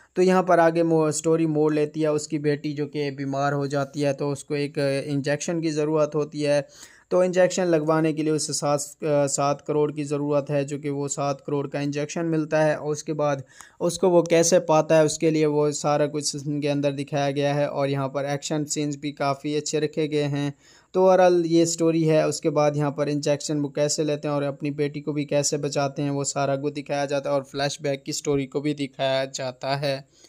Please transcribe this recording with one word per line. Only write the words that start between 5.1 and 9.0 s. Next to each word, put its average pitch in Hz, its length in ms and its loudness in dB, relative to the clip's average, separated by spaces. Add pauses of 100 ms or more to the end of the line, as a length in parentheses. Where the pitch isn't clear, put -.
इंजेक्शन 147 500 -2
की 160 100 -2
ज़रूरत 151 440 0
होती 147 260 -4
है। 143 280 0 (420)
तो 180 140 4
इंजेक्शन 180 400 2
लगवाने 160 480 2
के 151 100 -4
लिए 156 100 0
उसे 151 200 -2
सात, 147 280 0
अ, - 240 -12